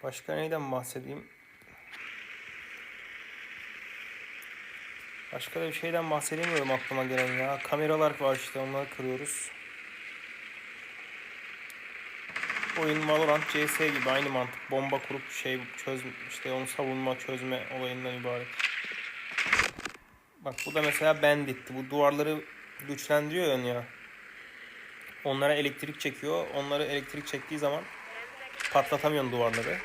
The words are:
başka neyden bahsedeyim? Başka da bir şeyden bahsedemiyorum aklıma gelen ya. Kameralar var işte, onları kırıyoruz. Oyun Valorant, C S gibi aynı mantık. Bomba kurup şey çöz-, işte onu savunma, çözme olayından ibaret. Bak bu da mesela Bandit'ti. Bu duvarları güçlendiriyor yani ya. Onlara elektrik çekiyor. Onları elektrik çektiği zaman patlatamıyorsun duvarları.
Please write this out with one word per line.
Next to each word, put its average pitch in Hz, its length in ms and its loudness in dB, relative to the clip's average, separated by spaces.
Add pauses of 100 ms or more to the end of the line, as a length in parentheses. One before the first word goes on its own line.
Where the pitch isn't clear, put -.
başka 135 320 -4
neyden 156 360 0
bahsedeyim? 127 560 -4 (4000)
Başka - 280 -4
da 165 60 0
bir 160 60 -4
şeyden 165 380 0
bahsedemiyorum 156 600 2
aklıma 131 320 2
gelen 127 340 2
ya. 135 260 0
Kameralar 151 560 4
var 135 160 6
işte, - 240 -4
onları 135 300 -2
kırıyoruz. 131 640 -4 (3250)
Oyun 156 260 4
Valorant, 151 420 6
C 151 180 4
S 156 200 4
gibi 135 220 2
aynı 139 200 4
mantık. 127 420 -2
Bomba 135 360 2
kurup 139 240 -6
şey 131 280 -2 (260)
çöz-, 131 180 -2 (260)
işte - 220 -4
onu 131 160 0
savunma, 131 520 0
çözme 127 480 -2 (120)
olayından 127 340 -2
ibaret. 123 340 -2 (1900)
Bak 139 160 -4 (100)
bu 151 80 -4
da 156 80 6
mesela 151 400 6
Bandit'ti. 143 540 4
Bu 131 140 -4
duvarları 147 540 6 (440)
güçlendiriyor 151 600 4
yani 127 200 4
ya. 120 160 0 (1400)
Onlara 139 300 4
elektrik 143 460 0
çekiyor. 151 560 0
Onları 143 280 2
elektrik 143 440 -2
çektiği 147 320 -4
zaman 147 240 2 (880)
patlatamıyorsun 143 580 4
duvarları. 117 540 2